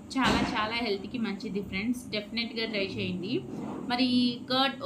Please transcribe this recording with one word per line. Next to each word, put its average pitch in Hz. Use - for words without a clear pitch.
చాలా 226
చాలా 220
హెల్త్కి 208
మంచిది 196
ఫ్రెండ్స్, 214
డెఫినెట్గా 226
ట్రై 196
చేయండి. 185
మరి 247
ఈ 247
కర్డ్ 262